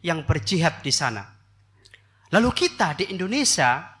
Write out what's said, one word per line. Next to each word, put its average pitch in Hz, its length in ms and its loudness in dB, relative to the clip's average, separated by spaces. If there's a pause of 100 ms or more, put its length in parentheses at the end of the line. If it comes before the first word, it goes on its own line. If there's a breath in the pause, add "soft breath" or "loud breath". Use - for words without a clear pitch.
yang 160 200 -2
berjihad 160 600 0
di 139 80 -2
sana. 110 400 -4 (1000 soft breath)
Lalu 233 160 6
kita 196 480 0
di 185 160 -4
Indonesia 185 880 0